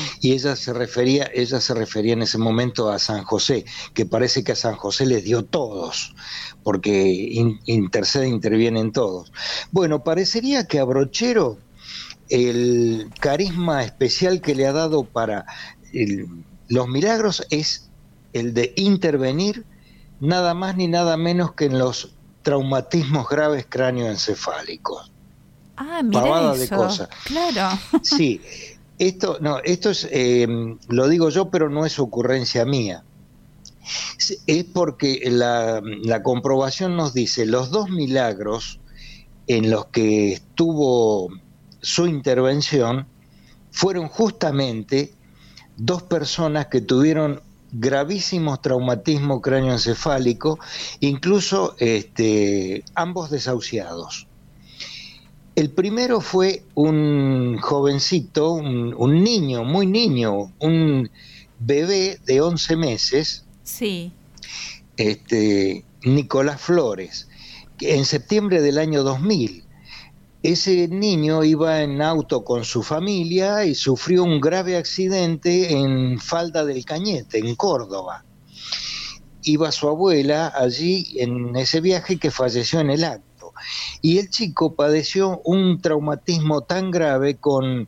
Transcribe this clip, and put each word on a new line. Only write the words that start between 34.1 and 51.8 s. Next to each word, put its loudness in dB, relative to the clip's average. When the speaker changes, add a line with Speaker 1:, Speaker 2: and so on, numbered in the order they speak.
Speaker 1:
Es, -4
es 2
porque -2
la, 2
la 0
comprobación 0
nos -2
dice, 0
los 0
dos -2
milagros -2
en 2
los 0
que 2
estuvo 2
su 0
intervención 2
fueron -2
justamente 0
dos -2
personas -2
que 0
tuvieron 2
gravísimos -2
traumatismos 0
cráneoencefálicos, 0
incluso, 0
este, 0